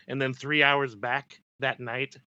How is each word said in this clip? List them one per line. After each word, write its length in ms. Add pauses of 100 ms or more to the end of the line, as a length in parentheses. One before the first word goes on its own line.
and 140
then 120
three 300
hours 320
back 460 (180)
that 200
night 380 (180)